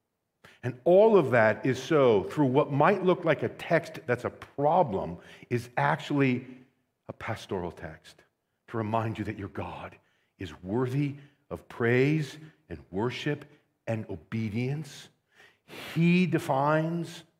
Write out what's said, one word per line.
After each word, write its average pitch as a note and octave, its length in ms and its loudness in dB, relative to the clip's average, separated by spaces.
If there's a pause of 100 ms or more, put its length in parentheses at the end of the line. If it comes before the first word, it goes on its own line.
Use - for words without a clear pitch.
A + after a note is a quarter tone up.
(640)
And B2 100 -4 (120)
all G3+ 320 8
of C#3 140 2
that A2 360 4
is B2+ 140 0
so B2 420 4
through C#3+ 240 0
what C#3 240 2
might F3 320 2
look F3 200 2
like D#3 200 0
a D3+ 60 0
text - 580 -2
that's A#2+ 180 -2
a G2+ 60 -6
problem C3 880 -2 (340)
is A#2 260 -4
actually C#3+ 720 0 (600)
a A2+ 40 -12
pastoral F2+ 580 -8
text - 520 -18 (460)
to A#2 80 -8
remind A2 420 -2
you G#2 60 -6
that G#2 120 -8
your G2 120 -8
God F2+ 460 -12 (440)
is F#2+ 120 -12 (120)
worthy C3 520 -2 (360)
of E2+ 180 -12
praise C3+ 680 0 (320)
and E2+ 100 -12 (100)
worship B2 560 -4 (400)
and A2 240 -6
obedience. A2+ 1000 -8 (840)
He F3 320 4
defines D#3+ 960 0 (160)